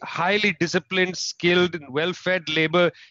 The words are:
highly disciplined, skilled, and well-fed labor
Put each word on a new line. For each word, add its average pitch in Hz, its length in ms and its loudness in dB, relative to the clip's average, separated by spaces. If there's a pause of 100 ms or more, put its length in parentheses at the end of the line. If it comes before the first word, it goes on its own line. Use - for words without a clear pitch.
highly 196 560 0
disciplined, 180 580 0
skilled, 175 580 0
and 139 180 -12
well-fed 175 560 -2
labor 160 420 2 (200)